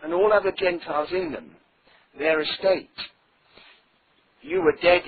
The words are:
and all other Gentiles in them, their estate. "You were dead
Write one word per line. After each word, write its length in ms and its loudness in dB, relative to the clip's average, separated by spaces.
and 100 -4
all 180 4
other 200 2
Gentiles 580 -4
in 220 -4
them, 240 -14
their 240 0
estate. 720 -4
"You 200 -4
were 180 4
dead 280 4